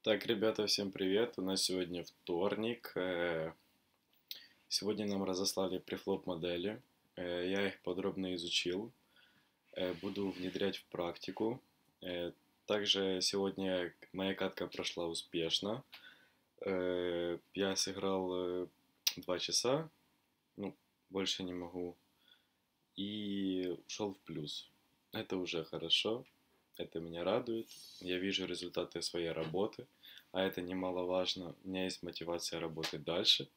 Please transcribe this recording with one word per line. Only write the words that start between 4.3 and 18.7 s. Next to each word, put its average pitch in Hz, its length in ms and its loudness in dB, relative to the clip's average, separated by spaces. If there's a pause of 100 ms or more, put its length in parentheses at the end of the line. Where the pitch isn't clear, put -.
сегодня 104 360 0
нам 98 200 2
разослали 92 540 2
префлоп 92 460 -2
модели. 87 560 -2 (360)
Э, 90 280 -2
я 98 220 2
их - 140 -4
подробно 92 540 0
изучил. 87 580 0 (800)
Э, 90 220 0
буду 98 340 -2
внедрять 92 480 -2
в - 80 -12
практику. 95 760 -2 (400)
Э, 87 300 -2 (360)
также 98 520 4
сегодня 95 720 2 (200)
моя 95 200 0
катка 92 340 -2
прошла 87 400 -4
успешно. 82 760 0 (800)
Э, 90 760 2 (160)
я 95 220 2
сыграл, 95 560 2 (320)
э, 87 40 -4 (500)